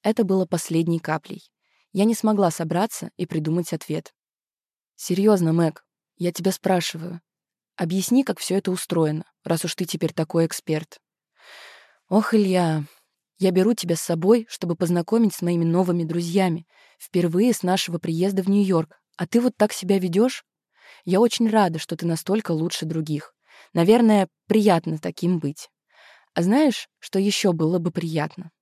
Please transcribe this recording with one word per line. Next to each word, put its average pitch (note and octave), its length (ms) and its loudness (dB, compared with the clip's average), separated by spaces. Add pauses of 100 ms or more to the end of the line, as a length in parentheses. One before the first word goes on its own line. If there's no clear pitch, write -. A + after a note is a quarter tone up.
Это A3 180 0
было F#3 240 2
последней E3 540 -2
каплей. - 500 -8 (420)
Я G3 120 2
не A3+ 100 2
смогла G3+ 380 2
собраться E3+ 640 -4
и F3 100 -4
придумать D#3+ 460 -4
ответ. D#3 420 -8 (800)
"Серьезно, F#3 580 2
Мэг, E3 320 0 (340)
я F3 120 -2
тебя F3+ 220 -2
спрашиваю. F3 680 -4 (560)
Объясни, F#3+ 460 0
как - 160 -2
все - 180 -4
это F#3+ 140 -2
устроено, E3 540 -2 (180)
раз E3 220 -2
уж E3 100 -6
ты F3+ 120 -6
теперь D#3+ 260 -4
такой E3 340 0
эксперт". - 540 -8 (1080)
"Ох, G#3+ 240 2
Илья, F3+ 520 2 (540)
я F#3+ 120 2
беру F#3 240 2
тебя E3 220 -2
с - 60 -8
собой, F#3+ 460 2
чтобы E3+ 280 -6
познакомить F3 580 0
с - 80 -10
моими E3+ 220 0
новыми F3 400 0
друзьями, E3+ 640 -2 (320)
впервые F3+ 540 0
с - 120 -4
нашего F3+ 340 -2
приезда F#3 440 -2
в F#3 60 -2
Нью-Йорк, F#3+ 520 0 (160)
а F3 100 -6
ты A#3 140 2
вот B3 160 0
так G#3 160 2
себя G3 260 0
ведешь? F#3 460 0 (600)
Я F#3 160 2
очень A3+ 280 2
рада, F#3+ 320 2
что - 160 -8
ты E3+ 100 -6
настолько F3+ 460 -2
лучше D#3+ 340 -4
других. D#3 480 -6 (380)
Наверное, G#3 560 6 (180)
приятно F3+ 520 2
таким F3 420 -2
быть. D3 300 -8 (640)
А E3+ 80 0
знаешь, B3 460 2 (120)
что - 180 -4
еще G3 340 2
было E3 280 0
бы E3 100 -4
приятно?" D#3+ 720 -6